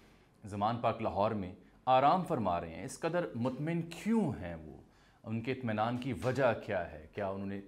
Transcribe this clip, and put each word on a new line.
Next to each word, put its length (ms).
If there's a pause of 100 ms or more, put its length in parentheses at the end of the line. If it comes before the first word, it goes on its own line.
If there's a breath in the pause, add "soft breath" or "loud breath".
(460 loud breath)
जमान 360
पार्क 200
लाहौर 320
में 240 (300 loud breath)
आराम 360
फरमा 360
रहे 120
हैं, 140
इस 120
कदर 380
मुतमिन 460
क्यों 540
हैं 200
वो? 240 (460 soft breath)
उनके 260
इत्मीनान 460
की 160
वजह 400
क्या 260
है? 360
क्या 140
उन्होंने, 380